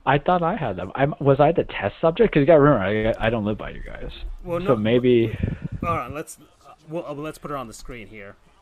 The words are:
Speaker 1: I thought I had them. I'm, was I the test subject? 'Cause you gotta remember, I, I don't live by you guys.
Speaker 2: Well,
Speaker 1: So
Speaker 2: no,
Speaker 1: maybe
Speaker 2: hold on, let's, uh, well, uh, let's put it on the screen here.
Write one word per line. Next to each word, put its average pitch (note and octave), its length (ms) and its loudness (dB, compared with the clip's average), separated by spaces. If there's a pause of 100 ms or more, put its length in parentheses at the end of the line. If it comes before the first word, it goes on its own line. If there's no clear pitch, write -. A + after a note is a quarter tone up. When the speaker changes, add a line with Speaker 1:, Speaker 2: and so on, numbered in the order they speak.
Speaker 1:
I C#3 120 4
thought F3 260 0
I E3+ 120 0
had A#2+ 220 -4
them. F#2 180 -10
I'm, C#3+ 240 0
was C#3 200 4
I D3 120 6
the B2+ 140 0
test - 340 -6
subject? E3+ 340 2
'Cause D3+ 80 4
you C#3 40 2
gotta D#3 160 8
remember, A2 580 4
I, A2 80 0
I - 20 2
don't A2 160 0
live G#2 120 -2
by - 140 -10
you D#2 100 -14
guys. - 300 -12 (320)
Speaker 2:
Well, F3 160 -6
Speaker 1:
So F3+ 80 -8
Speaker 2:
no, C3 80 2
Speaker 1:
maybe A2+ 640 2 (440)
Speaker 2:
hold E3+ 160 -2
on, C3 160 -8
let's, - 260 -14 (260)
uh, C#3 80 -20 (160)
well, E3 180 -8
uh, D3 60 -10
let's D3 240 -12
put D3 140 -12
it C#3+ 60 -6
on B2 100 -10
the G#2+ 60 -18
screen A#2 340 -16
here. G2+ 280 -18 (260)